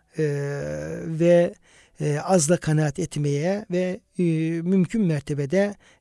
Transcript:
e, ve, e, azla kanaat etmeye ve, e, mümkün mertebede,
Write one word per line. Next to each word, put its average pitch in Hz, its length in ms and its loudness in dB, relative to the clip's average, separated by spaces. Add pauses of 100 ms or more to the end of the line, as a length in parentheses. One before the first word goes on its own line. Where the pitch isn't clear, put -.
(180)
e, 156 60 0 (800)
ve, 175 500 4 (460)
e, 147 180 -2
azla 170 380 2
kanaat 156 420 0
etmeye 160 720 -2
ve, 180 300 -2 (180)
e, 185 40 2 (400)
mümkün 190 400 2
mertebede, 156 720 0 (260)